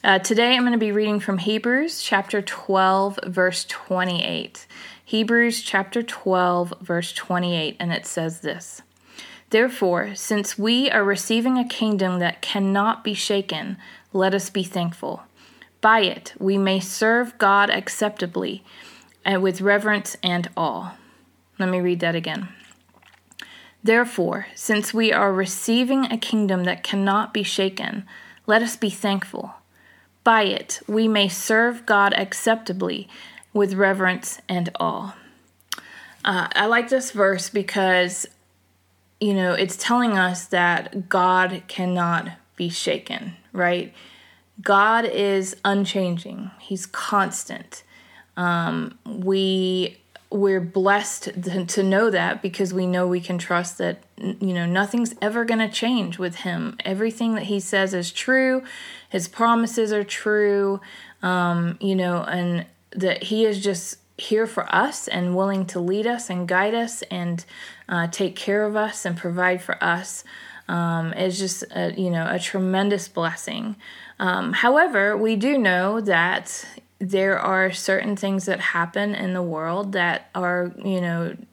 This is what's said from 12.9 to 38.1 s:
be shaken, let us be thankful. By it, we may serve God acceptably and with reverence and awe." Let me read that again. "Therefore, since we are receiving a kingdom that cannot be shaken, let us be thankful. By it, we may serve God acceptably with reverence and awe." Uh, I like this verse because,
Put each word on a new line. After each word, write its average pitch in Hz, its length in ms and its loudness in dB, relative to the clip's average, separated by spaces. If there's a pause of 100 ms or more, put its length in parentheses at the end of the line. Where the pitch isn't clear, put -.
be 214 120 -4
shaken, 196 640 -2 (340)
let 190 220 2
us 190 160 -2
be 190 120 -2
thankful. 175 600 -4 (580)
By 220 200 6
it, - 380 -2
we 196 200 2
may 190 220 2
serve 226 580 0
God 202 320 6
acceptably 190 920 -2 (640)
and 196 180 2
with 190 200 0
reverence 202 600 2
and 175 320 -2
awe." 160 420 -4 (640)
Let 185 120 0
me 180 100 2
read 180 200 2
that 170 140 0
again. 165 340 -6 (1300)
"Therefore, 226 720 2
since - 380 -2
we 220 220 2
are 202 180 4
receiving 240 800 0
a 226 60 -4
kingdom 196 460 0
that 180 200 -4
cannot 196 480 0
be 208 100 -2
shaken, 190 640 -2 (420)
let 214 140 6
us 226 160 -4
be 208 140 -2
thankful. - 640 -4 (680)
By 220 200 6
it, - 420 -4
we 220 200 2
may 208 220 4
serve 233 560 0
God 202 300 4
acceptably 190 920 -2 (440)
with 196 220 2
reverence 190 760 2
and 175 220 -2 (100)
awe." 175 340 -2 (1080)
Uh, 185 300 2
I 202 100 4
like 233 240 2
this 262 220 0
verse 196 400 2
because, 185 720 2 (960)